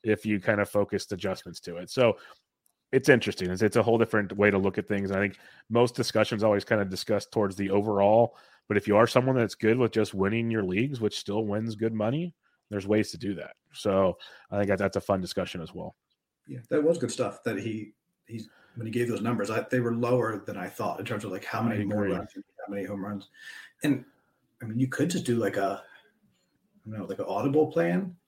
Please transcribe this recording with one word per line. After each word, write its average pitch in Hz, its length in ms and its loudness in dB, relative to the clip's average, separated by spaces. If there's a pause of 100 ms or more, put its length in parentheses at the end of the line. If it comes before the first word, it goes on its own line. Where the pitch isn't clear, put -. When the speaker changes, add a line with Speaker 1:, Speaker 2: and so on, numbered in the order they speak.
Speaker 1:
if 107 220 0
you 104 140 0
kind 104 220 2
of 98 80 0
focused 101 420 -2
adjustments 92 500 -8
to 85 160 -12
it. 90 120 -12
So 120 280 2 (720)
it's 131 180 4
interesting. 104 420 4
It's, 92 100 -2
it's 107 140 2
a 113 80 4
whole 113 140 4
different 107 360 0
way 104 160 4
to 98 80 4
look 95 200 0
at 101 100 -6
things. 98 240 -2
And 98 80 0
I - 20 0
think 101 160 -4 (320)
most 120 260 4
discussions 110 480 0
always 104 200 4
kind 107 180 2
of 98 80 -2
discuss 98 360 -2
towards 98 300 -2
the 98 140 -2
overall, 104 680 4 (320)
but 104 100 2
if 98 100 0
you 104 100 4
are 117 100 8
someone 131 280 2
that's 117 200 0
good 113 220 2
with 117 140 2
just 107 220 0
winning 107 360 0
your 110 140 0
leagues, 113 380 -2
which 104 180 -2
still 107 260 -4
wins 110 300 -4
good 110 180 -2
money, 135 400 -2 (360)
there's 98 180 -6
ways 107 240 2
to - 60 -14
do 95 180 -6
that. - 200 -14 (180)
So 95 440 2 (340)
I 101 60 -2
think 101 120 0
that 95 100 2
that's 98 180 0
a 95 40 -2
fun 98 200 0
discussion 90 400 -6
as 80 120 -14
well. 80 220 -12 (520)
Speaker 2:
Yeah, 131 120 -12 (100)
that 147 140 0
was 165 140 4
good 127 140 -4
stuff - 320 -6
that 104 160 -4
he, 107 340 -8 (320)
he's, 110 240 -14 (260)
when 113 120 -8
he 110 40 -8
gave 120 180 0
those 101 120 -2
numbers, 110 280 -2
I, 120 200 -2
they 127 120 2
were 117 120 0
lower 117 520 0
than 101 100 -8
I 92 120 -8
thought - 320 -6
in 98 60 -8
terms 104 200 -6
of, 95 60 -8
like, 98 120 -10
how 110 180 -6
many 110 200 0
Speaker 1:
I 101 40 -2
Speaker 2:
more 104 200 0
Speaker 1:
agree. 92 100 0
Speaker 2:
runs, 98 180 -8
how - 400 -16
many 98 120 -6
home 95 180 -8
runs. 101 260 -10 (540)
And, 139 220 0 (560)
I 120 40 -12
mean, 110 140 -6
you 131 80 2
could 156 220 -2
just 175 160 -4
do, 120 120 0
like, 101 200 -2
a, 98 260 -2
I - 1080 -20
don't 110 100 -10
know, 92 60 -8
like, 95 140 -8
an 98 80 -6
audible 139 400 2
plan. 175 480 0 (120)